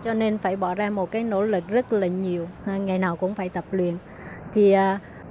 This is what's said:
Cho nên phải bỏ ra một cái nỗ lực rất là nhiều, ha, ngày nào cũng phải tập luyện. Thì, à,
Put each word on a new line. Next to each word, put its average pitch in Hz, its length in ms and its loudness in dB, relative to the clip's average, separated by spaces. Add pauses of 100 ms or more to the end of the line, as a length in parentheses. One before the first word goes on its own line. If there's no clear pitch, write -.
Cho 226 100 -2
nên 220 240 2
phải 196 180 0
bỏ 185 200 0
ra 202 140 0
một 196 220 -2
cái 226 120 -2
nỗ 208 180 0
lực 202 260 0
rất 240 260 0
là 196 140 2
nhiều, 180 400 -2 (180)
ha, 196 120 -2
ngày 190 220 0
nào 180 160 0
cũng 190 200 -2
phải 185 140 -4
tập 175 220 -6
luyện. 175 260 0 (560)
Thì, 202 180 8
à, 190 280 4 (320)